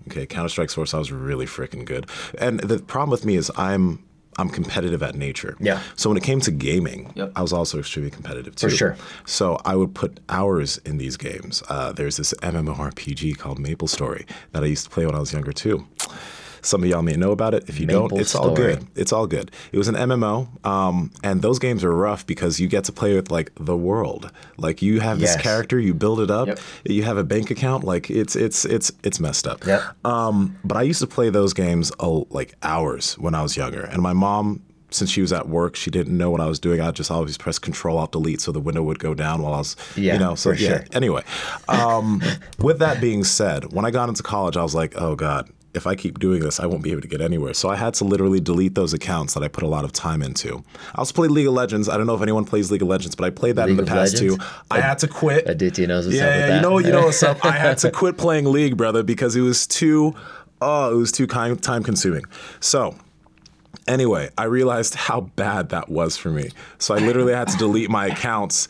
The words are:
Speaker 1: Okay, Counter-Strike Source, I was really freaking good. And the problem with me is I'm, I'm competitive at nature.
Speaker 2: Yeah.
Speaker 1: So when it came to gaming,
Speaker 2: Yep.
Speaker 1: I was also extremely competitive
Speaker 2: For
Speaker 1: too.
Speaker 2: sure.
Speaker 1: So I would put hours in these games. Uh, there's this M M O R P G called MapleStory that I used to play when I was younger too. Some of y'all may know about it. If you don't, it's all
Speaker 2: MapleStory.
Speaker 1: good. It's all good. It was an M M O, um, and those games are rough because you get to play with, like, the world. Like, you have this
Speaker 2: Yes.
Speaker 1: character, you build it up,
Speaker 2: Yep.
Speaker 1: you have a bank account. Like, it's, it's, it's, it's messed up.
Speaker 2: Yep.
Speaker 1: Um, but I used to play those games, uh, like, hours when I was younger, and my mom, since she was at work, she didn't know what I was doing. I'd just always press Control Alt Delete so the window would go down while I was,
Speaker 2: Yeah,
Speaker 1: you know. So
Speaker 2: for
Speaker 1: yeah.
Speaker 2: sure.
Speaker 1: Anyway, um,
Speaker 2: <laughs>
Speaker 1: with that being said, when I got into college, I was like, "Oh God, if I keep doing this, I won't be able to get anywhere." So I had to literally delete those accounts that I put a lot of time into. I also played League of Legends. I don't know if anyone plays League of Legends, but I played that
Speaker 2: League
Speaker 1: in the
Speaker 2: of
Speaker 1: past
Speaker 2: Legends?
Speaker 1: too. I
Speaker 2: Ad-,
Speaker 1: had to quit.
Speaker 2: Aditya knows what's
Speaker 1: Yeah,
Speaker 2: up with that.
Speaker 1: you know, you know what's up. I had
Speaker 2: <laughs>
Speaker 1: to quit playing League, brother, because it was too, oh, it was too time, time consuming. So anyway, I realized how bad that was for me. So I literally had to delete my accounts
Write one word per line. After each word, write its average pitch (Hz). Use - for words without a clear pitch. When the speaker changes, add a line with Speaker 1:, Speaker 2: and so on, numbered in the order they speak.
Speaker 1:
Okay, 67
Counter-Strike 85
Source, 78
I 78
was 71
really 67
freaking 127
good. 127
And 117
the 104
problem 143
with 123
me 104
is 80
I'm, 95
I'm 92
competitive 85
at 65
nature. 69
Speaker 2:
Yeah. 95
Speaker 1:
So -
when 104
it -
came 135
to -
gaming, 80
Speaker 2:
Yep. 98
Speaker 1:
I 98
was 82
also 85
extremely 71
competitive -
Speaker 2:
For -
Speaker 1:
too. -
Speaker 2:
sure. -
Speaker 1:
So 90
I 95
would 95
put -
hours 92
in 76
these 65
games. -
Uh, 71
there's -
this 73
M 87
M 80
O 73
R 71
P -
G 76
called 69
MapleStory 71
that 78
I 76
used 76
to -
play 82
when 76
I 73
was 71
younger 71
too. -
Some 95
of 90
y'all 85
may 82
know 90
about 110
it. -
If 73
you 80
don't, 98
it's -
all -
Speaker 2:
MapleStory. -
Speaker 1:
good. -
It's -
all 110
good. 90
It -
was 98
an 113
M 127
M 123
O, 113
um, 92
and 95
those 120
games 120
are 85
rough 101
because 82
you 90
get 95
to -
play 101
with, 92
like, 82
the 82
world. 95
Like, -
you 107
have 110
this 85
Speaker 2:
Yes. 80
Speaker 1:
character, 113
you 98
build 107
it 104
up, 107
Speaker 2:
Yep. 101
Speaker 1:
you 104
have 110
a 101
bank 104
account. 131
Like, 90
it's, -
it's, 110
it's, -
it's 101
messed 73
up. -
Speaker 2:
Yep. 98
Speaker 1:
Um, 110
but 101
I 113
used 156
to 120
play 117
those 98
games, 87
uh, 82
like, 65
hours 76
when 80
I 76
was 73
younger, -
and 90
my 90
mom, 101
since -
she 101
was 90
at 85
work, 85
she -
didn't 87
know 87
what 82
I 80
was 78
doing. 85
I'd 82
just 78
always 78
press -
Control 82
Alt 78
Delete 80
so -
the 76
window 78
would 78
go 78
down 78
while 76
I 73
was, 73
Speaker 2:
Yeah, 95
Speaker 1:
you 104
know. 90
So 95
Speaker 2:
for 95
Speaker 1:
yeah. 101
Speaker 2:
sure. 80
Speaker 1:
Anyway, 113
um, 113
Speaker 2:
<laughs> -
Speaker 1:
with 147
that 151
being 110
said, 82
when 95
I 117
got 123
into 113
college, 95
I 85
was 78
like, 80
"Oh 82
God, 71
if -
I 95
keep 92
doing 92
this, 76
I 92
won't 85
be 80
able 73
to 76
get 73
anywhere." 80
So -
I 98
had 113
to -
literally 95
delete 90
those 82
accounts 78
that 73
I 73
put -
a -
lot 76
of 71
time 80
into. 65
I -
also -
played 165
League 147
of 131
Legends. 107
I -
don't 110
know 117
if 98
anyone 107
plays 104
League 101
of 92
Legends, 92
but 92
I 90
played 120
that 117
Speaker 2:
League 95
Speaker 1:
in 95
the 98
Speaker 2:
of 90
Speaker 1:
past 98
Speaker 2:
Legends? 98
Speaker 1:
too. 95
I 135
Speaker 2:
Ad-, 131
Speaker 1:
had 135
to 156
quit. 151
Speaker 2:
Aditya 90
knows 90
what's 123
Speaker 1:
Yeah, 139
Speaker 2:
up 143
with 143
that. 147
Speaker 1:
you 151
know, 185
you 170
know 170
what's 156
up. 143
I 170
had 147
Speaker 2:
<laughs> -
Speaker 1:
to 165
quit 180
playing 156
League, 139
brother, 113
because 113
it 123
was 123
too, 151
oh, 139
it 117
was 117
too 131
time, 120
time 120
consuming. 92
So 120
anyway, 113
I 110
realized 120
how 113
bad 98
that 82
was 82
for -
me. 73
So -
I 104
literally 120
had 120
to 95
delete 107
my 101
accounts 104